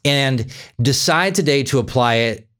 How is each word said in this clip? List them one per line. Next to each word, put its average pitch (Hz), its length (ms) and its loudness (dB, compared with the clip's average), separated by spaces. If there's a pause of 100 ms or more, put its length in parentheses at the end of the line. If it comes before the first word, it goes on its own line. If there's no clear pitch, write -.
and 135 480 0 (280)
decide 160 520 0
today 147 300 0
to 131 160 0
apply 120 360 0
it 113 320 -2 (120)